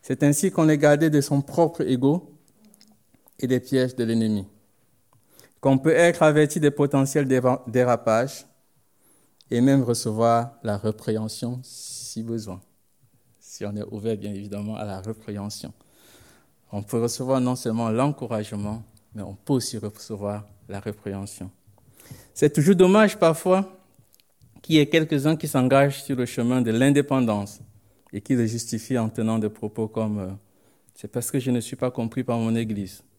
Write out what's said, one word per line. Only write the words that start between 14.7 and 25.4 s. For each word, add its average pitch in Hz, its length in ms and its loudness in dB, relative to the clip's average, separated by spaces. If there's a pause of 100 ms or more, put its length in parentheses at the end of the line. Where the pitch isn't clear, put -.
à 107 100 -10
la 95 160 -10
répréhension. 104 720 -12 (1000)
On 101 120 -8
peut 117 180 -4
recevoir 127 400 -2
non 127 140 0
seulement 117 340 -4
l'encouragement, 110 960 -4 (320)
mais 104 80 -10
on 92 100 -12
peut 139 200 -4
aussi 120 260 -4
recevoir 104 680 -8 (220)
la 98 100 -10
répréhension. 98 680 -10 (840)
C'est 147 220 2
toujours 165 220 4
dommage 190 420 6
parfois 185 640 2 (800)
qu'il 160 140 0
y 151 40 8
ait 143 100 4
quelques-uns 156 460 2
qui 156 120 -8